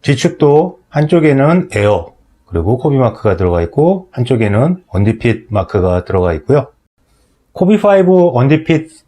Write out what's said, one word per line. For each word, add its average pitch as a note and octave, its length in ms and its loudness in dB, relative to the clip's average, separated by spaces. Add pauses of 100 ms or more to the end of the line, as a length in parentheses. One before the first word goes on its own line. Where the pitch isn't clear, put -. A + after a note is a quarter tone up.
뒤축도 D#3 840 0
한쪽에는 D3+ 880 0
에어, G#2 380 0 (320)
그리고 E2+ 320 -2
코비 C#3+ 180 -2
마크가 A2 400 0
들어가 F2 280 0
있고, E3+ 480 -2
한쪽에는 B2 760 -2
언디핏 G#2+ 640 -2
마크가 F#2 560 -2
들어가 F2+ 300 -2
있고요. C3 320 -2 (840)
코비 G#3 300 0
파이브 F#3 480 2
언디핏 D3+ 600 0 (160)